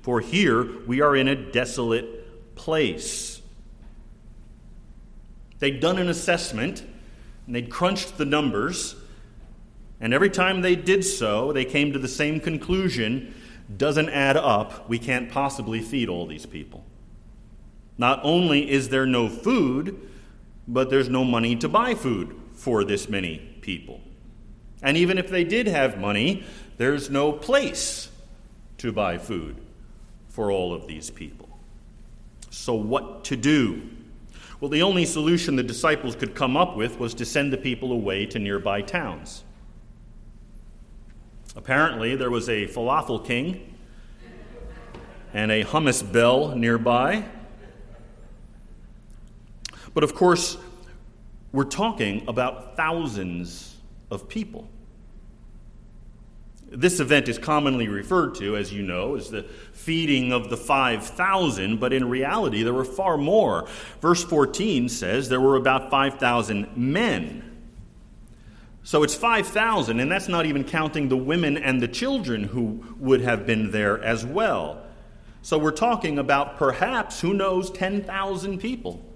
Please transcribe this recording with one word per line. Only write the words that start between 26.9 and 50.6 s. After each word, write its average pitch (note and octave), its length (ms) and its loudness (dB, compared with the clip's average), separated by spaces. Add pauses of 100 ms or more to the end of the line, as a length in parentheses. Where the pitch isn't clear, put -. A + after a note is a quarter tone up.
no C#3+ 220 2
place - 800 0 (680)
to A#2 140 -4
buy G2 260 0
food E2 400 -8 (720)
for G#2 220 -2
all F2+ 220 0
of D#2+ 140 -10
these D#2 220 -12
people. - 400 -16 (1000)
So - 240 -4
what A2 520 -4
to C#3 100 -2
do? A#2 540 2 (720)
Well, C#3+ 80 -4
the D3+ 120 2
only F3+ 240 4
solution D#3+ 500 2
the B2 80 2
disciples C3+ 520 0
could A2+ 180 -6
come C3 220 0
up F3+ 200 4
with A#2 240 -4
was A#2 160 -2
to A#2+ 100 -6
send C#3+ 260 0
the C3 60 0
people B2+ 340 -4
away G2+ 360 0
to A#2 120 -6
nearby G2+ 420 0
towns. G2+ 600 -6 (2000)
Apparently, C3 600 2
there C3 140 0
was A#2 180 0
a G#2 200 0
falafel B2 580 0
king C#3+ 500 -4 (1600)
and G#2+ 180 0
a G#2+ 140 4
hummus C3+ 440 2
bell B2+ 460 6
nearby. A#2+ 680 2 (2750)
But D3 100 4
of D3 100 2
course, - 440 4 (960)